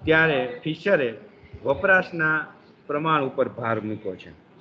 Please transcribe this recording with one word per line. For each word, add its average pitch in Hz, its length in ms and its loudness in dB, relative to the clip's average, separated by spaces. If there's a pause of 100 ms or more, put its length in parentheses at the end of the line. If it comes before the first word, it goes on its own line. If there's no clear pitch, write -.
ત્યારે 156 600 2
ફિશરે 156 500 0 (500)
વપરાશના 160 800 2 (400)
પ્રમાણ 151 380 0
ઉપર 127 240 0
ભાર 113 320 -4
મૂક્યો 107 360 -8
છે. - 340 -20 (100)